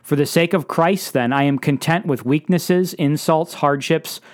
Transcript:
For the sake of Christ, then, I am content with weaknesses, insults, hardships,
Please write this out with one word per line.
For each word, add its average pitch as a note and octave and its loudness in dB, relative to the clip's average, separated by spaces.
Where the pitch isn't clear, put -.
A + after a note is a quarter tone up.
For D3 -2
the C#3+ 2
sake E3+ 0
of E3+ -2
Christ, F3+ 0
then, B2 0
I C#3 2
am C#3 0
content D#3+ 0
with B2 -2
weaknesses, F3 0
insults, D#3 0
hardships, C#3+ -2